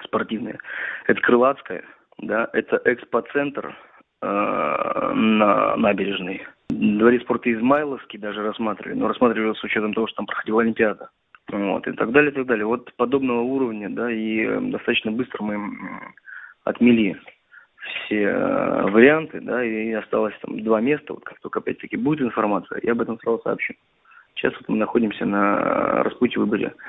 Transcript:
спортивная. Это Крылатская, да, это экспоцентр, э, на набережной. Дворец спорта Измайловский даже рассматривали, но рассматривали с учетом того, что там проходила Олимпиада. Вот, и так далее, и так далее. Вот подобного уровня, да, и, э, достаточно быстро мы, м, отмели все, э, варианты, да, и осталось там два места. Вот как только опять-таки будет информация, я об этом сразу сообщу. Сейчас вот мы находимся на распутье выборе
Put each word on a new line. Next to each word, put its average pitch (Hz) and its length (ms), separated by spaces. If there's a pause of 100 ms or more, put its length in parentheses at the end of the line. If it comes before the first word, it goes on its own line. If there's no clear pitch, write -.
спортивная. - 540 (480)
Это - 140
Крылатская, 120 640 (340)
да, 113 340
это - 320
экспоцентр, 123 920 (460)
э, 101 920
на 107 640
набережной. 98 680 (240)
Дворец 110 520
спорта 120 300
Измайловский 127 680
даже 104 240
рассматривали, 107 560
но 107 100
рассматривали 110 480
с - 80
учетом 107 300
того, 113 120
что - 100
там 107 100
проходила - 360
Олимпиада. 110 480 (400)
Вот, 101 360
и - 60
так 113 200
далее, 147 180
и 143 40
так 131 120
далее. 107 200
Вот 123 300
подобного 123 440
уровня, 117 480
да, 117 240
и, 110 320
э, 107 160
достаточно 104 520
быстро 120 300
мы, 107 120
м, 98 600 (500)
отмели 110 520 (880)
все, 104 200
э, 92 680
варианты, 143 500
да, 120 240
и 110 280
осталось 107 500
там - 200
два 110 180
места. 143 340
Вот - 100
как - 160
только - 200
опять-таки - 360
будет 143 240
информация, 107 640
я 113 100
об 117 80
этом 113 200
сразу 113 220
сообщу. - 320 (600)
Сейчас - 200
вот - 140
мы 107 80
находимся 107 480
на - 760
распутье 117 360
выборе 104 360 (140)